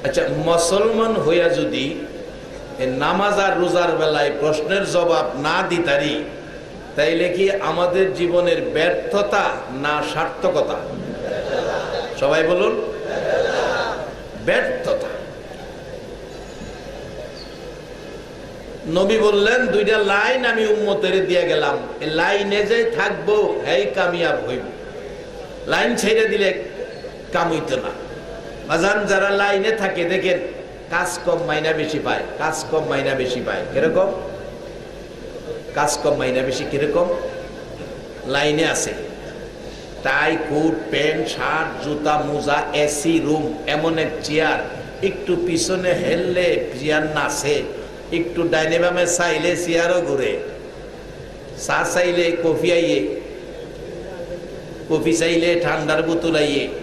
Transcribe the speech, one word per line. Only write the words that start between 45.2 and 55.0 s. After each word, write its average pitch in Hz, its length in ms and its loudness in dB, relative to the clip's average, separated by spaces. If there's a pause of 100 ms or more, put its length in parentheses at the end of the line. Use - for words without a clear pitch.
পিছনে 180 480 0
হেললে 175 680 2 (160)
চেয়ার 151 220 2
নাচে, 143 600 0 (500)
একটু 170 360 0
ডাইনে 160 300 2
বামে 175 280 4
চাইলে 170 500 2
চেয়ারও 170 440 2
ঘুরে, 135 380 0 (1300)
চা 147 180 2 (100)
চাইলে 175 500 2
কফি 165 280 4
আইয়ে, 156 480 2 (1700)
কফি 160 280 2